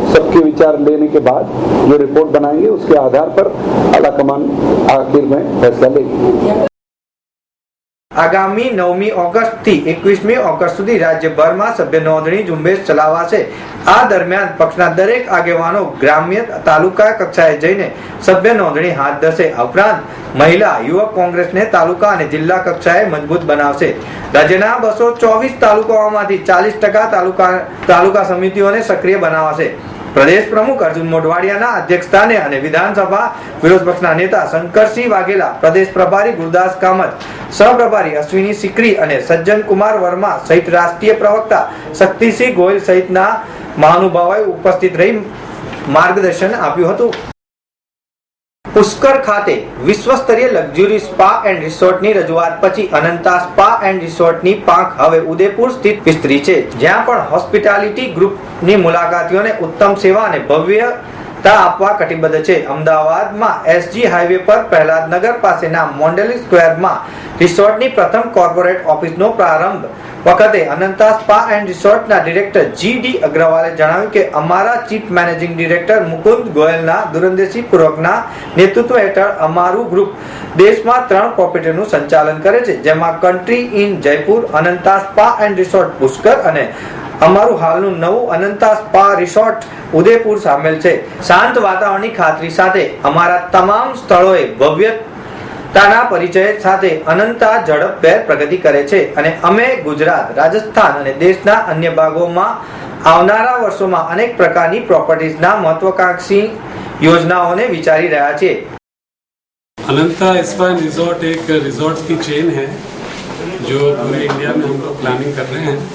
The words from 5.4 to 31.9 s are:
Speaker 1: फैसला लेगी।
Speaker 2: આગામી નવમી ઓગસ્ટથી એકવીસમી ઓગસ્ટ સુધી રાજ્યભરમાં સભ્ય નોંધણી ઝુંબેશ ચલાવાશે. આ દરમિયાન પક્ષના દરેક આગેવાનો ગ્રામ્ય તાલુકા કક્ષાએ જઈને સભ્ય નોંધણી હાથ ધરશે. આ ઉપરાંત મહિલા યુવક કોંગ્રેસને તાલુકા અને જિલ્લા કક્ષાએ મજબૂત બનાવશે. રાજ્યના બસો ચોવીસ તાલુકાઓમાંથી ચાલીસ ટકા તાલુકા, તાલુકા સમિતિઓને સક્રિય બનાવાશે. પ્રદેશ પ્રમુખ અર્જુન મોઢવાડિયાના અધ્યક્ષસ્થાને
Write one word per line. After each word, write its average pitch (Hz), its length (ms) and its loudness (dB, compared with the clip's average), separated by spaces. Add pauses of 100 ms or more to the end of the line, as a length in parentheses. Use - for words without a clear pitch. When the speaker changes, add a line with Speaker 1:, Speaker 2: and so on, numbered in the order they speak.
Speaker 1:
फैसला 127 280 4
लेगी। - 880 0 (1300)
Speaker 2:
આગામી 196 600 0
નવમી 185 420 0
ઓગસ્ટથી 220 680 0 (100)
એકવીસમી 196 460 0 (140)
ઓગસ્ટ 165 260 -2
સુધી 202 220 0
રાજ્યભરમાં 160 760 0
સભ્ય 156 240 0
નોંધણી 160 460 -2
ઝુંબેશ 170 400 -2
ચલાવાશે. 160 540 0 (460)
આ 208 240 6
દરમિયાન 190 460 0
પક્ષના 165 400 0
દરેક 226 320 0
આગેવાનો 170 540 0 (180)
ગ્રામ્ય 165 420 0 (220)
તાલુકા 185 540 2
કક્ષાએ 165 400 2
જઈને 175 280 0 (360)
સભ્ય 190 320 4
નોંધણી 170 460 -2
હાથ 143 200 -2
ધરશે. 160 320 2
આ 120 160 -2
ઉપરાંત 202 320 2 (400)
મહિલા 170 380 4 (100)
યુવક 208 300 0
કોંગ્રેસને 180 480 -2
તાલુકા 180 500 2
અને 151 160 -4
જિલ્લા 165 260 0
કક્ષાએ 180 540 0
મજબૂત 156 380 -4
બનાવશે. 147 420 0 (400)
રાજ્યના 190 460 2
બસો 226 340 0
ચોવીસ 233 480 0
તાલુકાઓમાંથી 214 880 2
ચાલીસ 196 340 2
ટકા 208 320 2
તાલુકા, 185 380 2 (340)
તાલુકા 190 380 4
સમિતિઓને 190 580 0
સક્રિય 185 440 0
બનાવાશે. 156 420 -2 (460)
પ્રદેશ 170 360 4
પ્રમુખ 220 340 0
અર્જુન 165 300 -4
મોઢવાડિયાના 190 680 -2
અધ્યક્ષસ્થાને 202 560 2